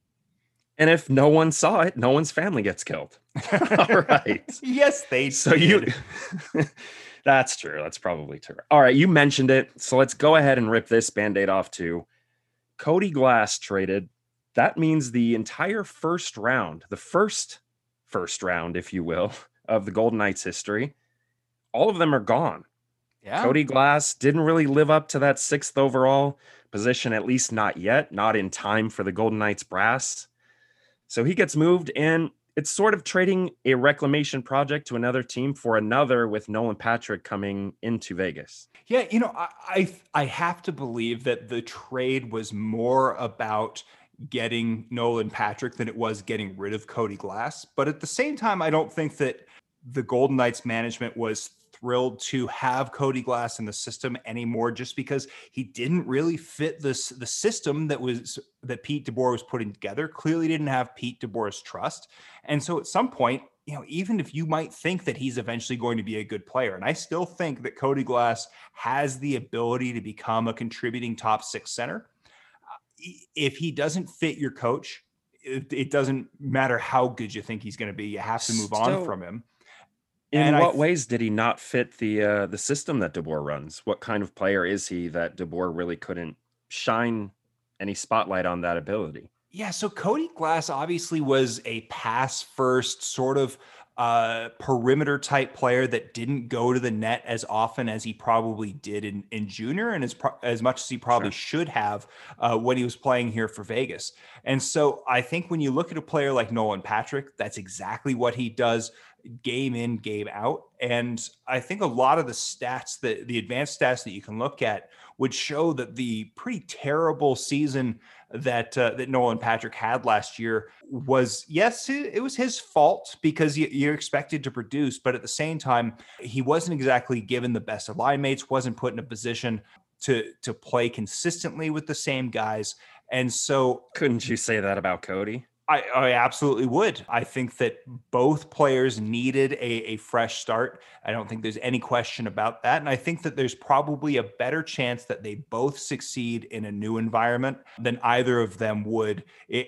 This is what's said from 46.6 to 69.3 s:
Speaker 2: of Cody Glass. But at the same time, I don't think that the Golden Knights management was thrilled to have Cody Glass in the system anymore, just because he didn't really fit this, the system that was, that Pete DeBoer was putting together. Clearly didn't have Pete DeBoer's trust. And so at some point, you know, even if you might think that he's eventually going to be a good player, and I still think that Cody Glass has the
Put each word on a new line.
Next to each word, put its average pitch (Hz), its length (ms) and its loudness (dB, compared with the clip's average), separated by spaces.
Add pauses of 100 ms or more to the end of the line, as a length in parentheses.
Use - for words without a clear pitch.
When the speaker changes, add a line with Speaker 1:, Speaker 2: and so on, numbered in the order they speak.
Speaker 2:
of 107 140 -8
Cody 104 280 -4
Glass. 104 480 -8
But 139 240 -2
at 151 120 -4
the 156 80 -10
same 277 280 -2
time, 214 260 -2
I 160 80 0
don't 156 220 2
think 156 260 -4
that 131 240 -2 (500)
the 131 120 -4
Golden 131 320 2
Knights 120 300 2
management 117 500 -4
was 110 360 -6 (200)
thrilled 123 480 -2
to 127 280 -4
have 127 440 -2
Cody 135 300 -2
Glass 120 380 -4
in 110 60 -6
the 104 60 -8
system 120 540 -8
anymore, 117 460 -4
just 120 240 -10
because 139 320 -4 (240)
he 131 120 -8
didn't 127 440 -2
really 156 280 0
fit 160 460 -6
this, 135 280 -4
the 123 180 -12
system 160 600 -2
that 139 140 -2
was, 123 380 -4 (240)
that 123 180 -8
Pete 147 240 -4
DeBoer 123 280 2
was 110 100 -4
putting 110 280 -6
together. 107 360 -6
Clearly 160 400 -2
didn't 156 200 0
have 127 280 -2
Pete 120 260 -10
DeBoer's 107 400 -4
trust. - 460 -10 (380)
And 143 180 0
so 170 160 -2
at - 80 -10
some 247 240 0
point, 131 320 0 (240)
you 147 80 -10
know, 139 120 -12
even 190 320 -2
if 139 140 -6
you 160 140 -4
might 156 260 -2
think 180 300 -4
that 120 140 -4
he's 127 200 -4
eventually 117 400 -6
going 117 200 -2
to 110 60 -4
be 107 140 -6
a 107 60 -6
good 101 240 -10
player, 123 260 -2
and 92 100 -10
I 139 100 0
still 170 320 -4
think 160 360 -6
that 123 160 -10
Cody 139 260 0
Glass 120 440 0 (260)
has 131 460 -2
the 139 160 -2